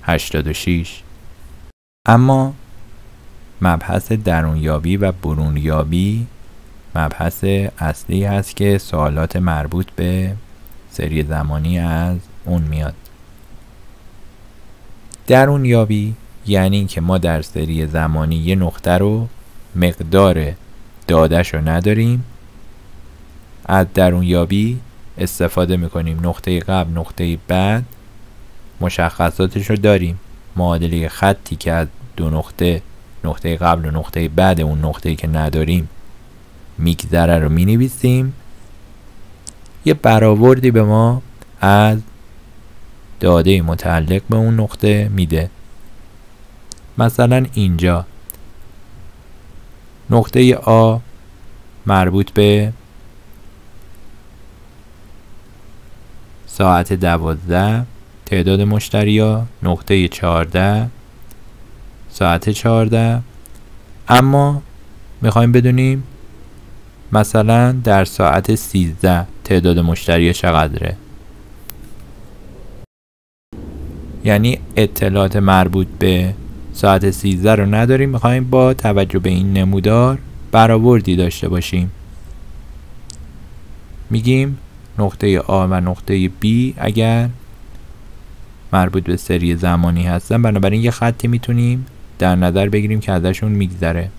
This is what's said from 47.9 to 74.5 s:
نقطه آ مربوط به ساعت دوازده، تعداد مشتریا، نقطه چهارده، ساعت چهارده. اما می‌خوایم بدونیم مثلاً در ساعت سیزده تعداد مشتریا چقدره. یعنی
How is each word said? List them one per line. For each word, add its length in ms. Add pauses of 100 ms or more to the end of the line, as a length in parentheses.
نقطه 460
آ 420 (880)
مربوط 460
به 420 (3750)
ساعت 460
دوازده، 920 (400)
تعداد 360
مشتریا، 840 (180)
نقطه 440
چهارده، 800 (1200)
ساعت 400
چهارده. 720 (840)
اما 540 (600)
می‌خوایم 300
بدونیم 520 (1080)
مثلاً 600
در 340
ساعت 500
سیزده 720 (160)
تعداد 360
مشتریا 540
چقدره. 640 (3250)
یعنی 360 (160)